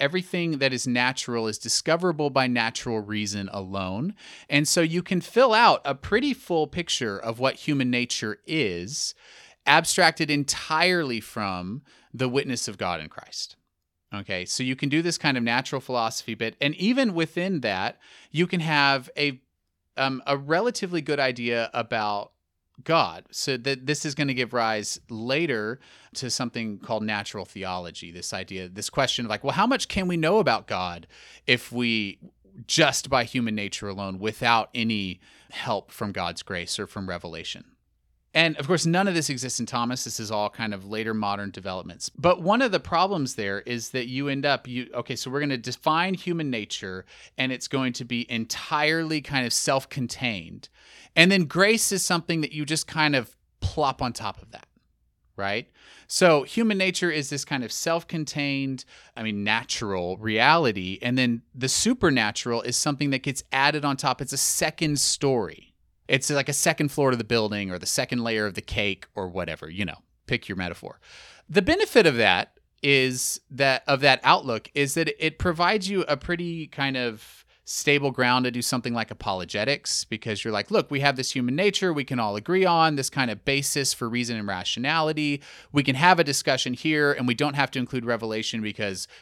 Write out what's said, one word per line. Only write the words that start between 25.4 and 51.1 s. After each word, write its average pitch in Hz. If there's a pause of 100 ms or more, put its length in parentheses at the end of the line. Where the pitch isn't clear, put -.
to 123
something 113
called 107
natural 104
theology, 90
this 87
idea, 92
this 98
question 127
of, 107
like, 107
well, 131
how 196
much 254
can 190
we 175
know 165
about 120
God 90 (380)
if 123
we, 113 (460)
just 139
by 127
human 113
nature 101
alone, 95
without 110
any 107 (300)
help -
from 101
God's 87
grace 87
or 101
from 98
revelation? 85 (720)
And 160
of 139
course, 160
none 180
of 185
this 156
exists 127
in 117
Thomas. 120
This 117
is 107
all 104
kind 110
of 95
later 110
modern 101
developments. 92
But 175
one 208
of 254
the 180
problems 170
there 98
is 120
that 123
you 135
end 139
up, 135
you, 123
okay, 123
so -
we're 139
gonna 143
define 160
human 170
nature, 95 (320)
and 131
it's 127
going 131
to 131
be 120
entirely 151
kind 135
of 110
self-contained. 117 (460)